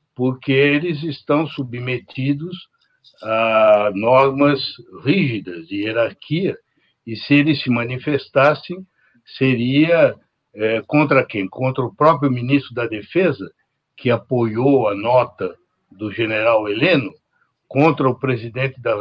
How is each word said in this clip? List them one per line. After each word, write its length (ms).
porque 360
eles 520
estão 420
submetidos 1200
a 720
normas 680
rígidas 640
de 160
hierarquia, 720
e 100
se 200
eles 260
se 80
manifestassem, 1120
seria, 800
é, 340
contra 360
quem? 240
Contra 360
o 100
próprio 380
ministro 420
da 140
Defesa, 640
que 140
apoiou 800
a 80
nota 580
do 200
general 560
Heleno, 460
contra 400
o 80
presidente 640
da 220